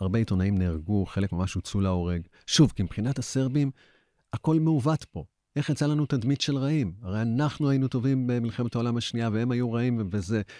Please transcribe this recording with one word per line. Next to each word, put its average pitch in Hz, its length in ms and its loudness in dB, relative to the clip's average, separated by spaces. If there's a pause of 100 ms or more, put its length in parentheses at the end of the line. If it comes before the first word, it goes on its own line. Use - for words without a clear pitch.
הרבה 95 180 0
עיתונאים 98 400 2
נהרגו, 90 480 0
חלק 98 260 -2
ממש 90 220 -2
הוצאו 98 260 -2
להורג. 87 460 0 (200)
שוב, - 300 6
כי 104 60 -2
מבחינת 110 360 -2
הסרבים, 135 520 0 (640)
הכל 156 280 0
מעוות 156 440 2
פה. - 200 -12 (320)
איך 147 140 0
יצא 147 160 0
לנו 147 200 2
תדמית 131 340 0
של 143 160 0
רעים? 135 460 0
הרי 104 200 -4
אנחנו 139 480 0
היינו 135 180 2
טובים 131 380 0
במלחמת 120 480 -2
העולם 120 220 0
השנייה, 117 360 -2
והם 117 180 0
היו 123 220 0
רעים, 117 380 0
וזה 104 320 0 (180)